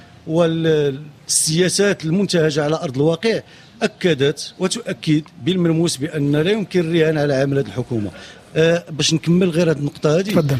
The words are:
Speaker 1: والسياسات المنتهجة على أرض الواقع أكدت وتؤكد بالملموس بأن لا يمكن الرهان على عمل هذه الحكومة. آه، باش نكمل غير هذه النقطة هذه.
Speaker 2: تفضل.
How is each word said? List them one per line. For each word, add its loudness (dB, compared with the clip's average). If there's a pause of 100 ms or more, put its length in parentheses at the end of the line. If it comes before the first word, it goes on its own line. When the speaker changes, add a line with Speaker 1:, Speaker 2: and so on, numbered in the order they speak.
(260)
Speaker 1:
والسياسات 0
المنتهجة 0
على 0
أرض -6
الواقع 0 (420)
أكدت 0
وتؤكد -2 (220)
بالملموس 0
بأن -2
لا 2
يمكن -2
الرهان 2
على 2
عمل 2
هذه 0
الحكومة. -4 (460)
آه، 2
باش -2
نكمل 2
غير 2
هذه 0
النقطة 0
هذه. 0
Speaker 2:
تفضل. 0